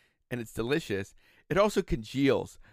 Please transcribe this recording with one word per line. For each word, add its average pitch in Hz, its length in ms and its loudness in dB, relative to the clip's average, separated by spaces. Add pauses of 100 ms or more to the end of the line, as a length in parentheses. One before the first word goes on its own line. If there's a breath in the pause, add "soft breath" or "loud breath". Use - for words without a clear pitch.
(300)
and 123 100 -6
it's 113 120 -12
delicious, 117 600 -4 (360)
it 151 100 2
also 202 240 2
congeals 117 800 0 (120)